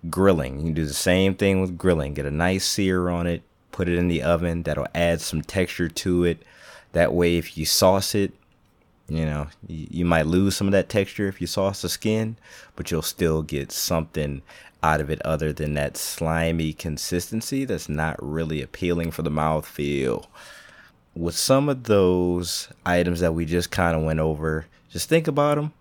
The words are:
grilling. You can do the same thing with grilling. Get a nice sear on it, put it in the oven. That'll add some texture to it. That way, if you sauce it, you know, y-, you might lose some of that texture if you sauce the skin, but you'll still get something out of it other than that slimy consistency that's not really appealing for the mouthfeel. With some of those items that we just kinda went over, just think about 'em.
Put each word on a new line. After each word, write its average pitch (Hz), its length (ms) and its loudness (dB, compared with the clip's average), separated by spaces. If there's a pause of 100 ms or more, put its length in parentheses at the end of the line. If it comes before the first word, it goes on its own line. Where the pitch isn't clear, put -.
grilling. 78 500 2
You 78 60 -4
can 82 80 0
do 80 120 0
the 71 80 -4
same 95 420 2
thing 95 260 2
with 90 160 -4
grilling. 80 360 2
Get 71 120 -6
a 71 60 -4
nice 90 340 0
sear 92 440 0
on 87 160 -2
it, 85 160 -2 (300)
put 87 160 -2
it 87 100 2
in 87 120 2
the 80 120 0
oven. 85 420 0
That'll 73 300 -2
add 85 280 2
some 76 200 -4
texture 90 460 -2
to 87 380 0
it. 85 180 0 (480)
That 82 220 4
way, 87 240 4
if - 200 -4
you 78 80 -2
sauce 95 480 4
it, 98 200 0 (760)
you 80 160 -2
know, 76 240 -2 (220)
y-, 80 200 -10
you 87 140 -2
might 82 240 4
lose 95 300 4
some 101 100 0
of 98 60 2
that 98 160 4
texture 101 400 0
if - 100 -10
you 90 80 -4
sauce 98 340 -2
the 90 60 -6
skin, 110 480 -2 (400)
but - 160 -8
you'll 80 100 0
still 80 400 0
get 73 300 -6
something 76 680 -4 (420)
out 78 160 4
of 73 100 -4
it 78 120 -4
other 78 320 -2
than 76 220 -4
that 71 200 -2
slimy 82 800 -2
consistency 87 880 -4
that's 104 240 -4
not 78 340 -2
really 78 400 -4
appealing 85 500 -2
for 82 100 -8
the 80 100 -2
mouthfeel. 73 960 -2 (880)
With 85 220 -4
some 139 320 2
of 131 160 -4
those 90 840 2 (180)
items 87 360 2
that 85 120 2
we 82 120 -2
just 85 260 0
kinda 85 260 2
went 78 220 0
over, 78 460 -2 (240)
just - 180 -8
think 160 220 2
about 147 280 2
'em. 151 240 -4